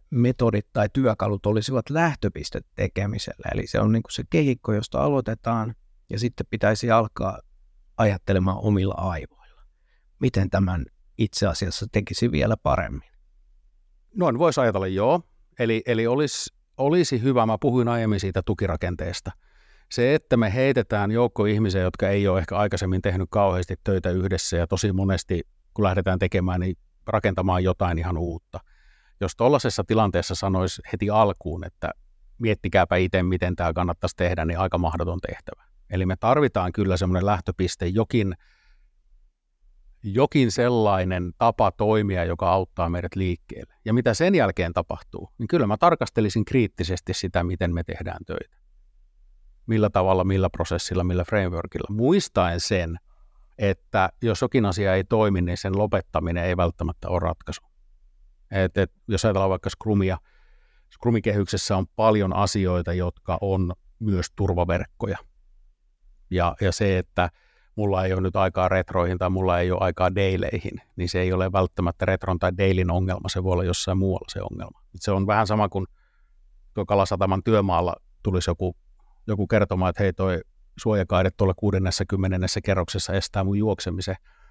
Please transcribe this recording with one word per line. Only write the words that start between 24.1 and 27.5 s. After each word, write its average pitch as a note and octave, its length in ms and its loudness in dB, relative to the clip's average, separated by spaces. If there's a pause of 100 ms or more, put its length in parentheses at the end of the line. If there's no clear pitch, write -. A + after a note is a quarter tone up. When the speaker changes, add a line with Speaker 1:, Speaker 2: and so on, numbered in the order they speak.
Speaker 2:
ja E2+ 100 0
tosi G2 240 0
monesti, F#2+ 560 0 (260)
kun A2 100 0
lähdetään F#2 360 2
tekemään, F2+ 400 0
niin F#2 180 -2 (300)
rakentamaan F#2 560 0